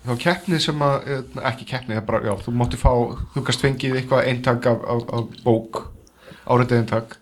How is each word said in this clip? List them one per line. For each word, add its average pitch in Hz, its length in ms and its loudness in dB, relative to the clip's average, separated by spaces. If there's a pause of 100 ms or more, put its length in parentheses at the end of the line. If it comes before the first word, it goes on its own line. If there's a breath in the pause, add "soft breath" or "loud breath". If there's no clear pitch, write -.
Það 123 80 -4
var 120 80 -2
keppni 175 400 0
sem 147 200 -2
að, 139 280 2
eh, 131 340 -6
ekki 123 240 -2
keppni, 120 320 -6
það 104 80 -4
bara, 113 160 0
já, 104 140 -2
þú 120 180 -6
mátti 120 240 0
fá, 131 140 4 (400)
þú 135 120 -4
gast 123 180 0
fengið 131 360 0
eitthvað 127 300 2
eintak 123 400 0
af, - 160 2
af, 117 260 -2
af 117 320 -4
bók, - 400 2 (600 loud breath)
áritað 123 420 4
eintak. 113 380 -4